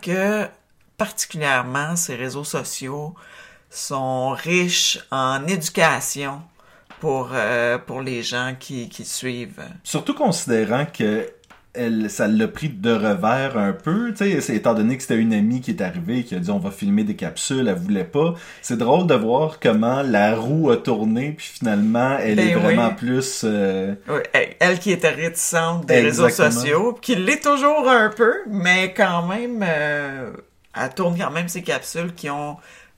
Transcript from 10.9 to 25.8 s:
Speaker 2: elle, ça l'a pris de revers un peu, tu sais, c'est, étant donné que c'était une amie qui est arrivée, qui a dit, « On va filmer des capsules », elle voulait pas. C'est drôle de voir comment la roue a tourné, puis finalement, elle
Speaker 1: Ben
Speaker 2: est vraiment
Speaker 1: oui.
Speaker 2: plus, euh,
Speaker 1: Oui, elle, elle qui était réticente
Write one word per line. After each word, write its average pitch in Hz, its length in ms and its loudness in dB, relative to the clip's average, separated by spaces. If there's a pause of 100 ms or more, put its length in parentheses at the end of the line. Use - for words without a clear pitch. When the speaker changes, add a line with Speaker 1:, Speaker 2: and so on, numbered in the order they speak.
Speaker 2:
elle, 113 360 0
ça 110 160 0
l'a 107 200 4
pris 151 220 -6
de 117 240 0
revers 110 640 0
un 98 160 0
peu, 214 380 -2
tu 208 60 -8
sais, 196 240 0
c'est, - 140 -2
étant 113 200 2
donné 110 200 2
que 127 60 -8
c'était 117 160 0
une 113 160 4
amie 110 260 2
qui 127 120 -6
est 95 100 -4
arrivée, 92 420 -4
qui 98 120 -8
a 90 40 -4
dit, « 87 120 -2
On 101 80 0
va 92 100 -4
filmer 101 340 0
des 104 120 -2
capsules », 123 520 -2
elle 98 60 2
voulait 92 300 -2
pas. 170 320 0 (260)
C'est 120 160 -4
drôle 147 300 4
de 143 80 6
voir 123 440 0
comment 120 440 2
la 110 320 4
roue 135 340 2
a 117 80 6
tourné, 110 580 0
puis - 160 -16
finalement, 113 680 2
elle 107 160 2
Speaker 1:
Ben - 140 4
Speaker 2:
est 175 40 4
vraiment 113 360 4
Speaker 1:
oui. 101 60 -4
Speaker 2:
plus, 127 480 -2
euh, 98 520 0 (120)
Speaker 1:
Oui, 143 120 -2 (140)
elle, - 260 0
elle 180 200 4
qui 190 120 0
était 170 180 2
réticente 165 800 -2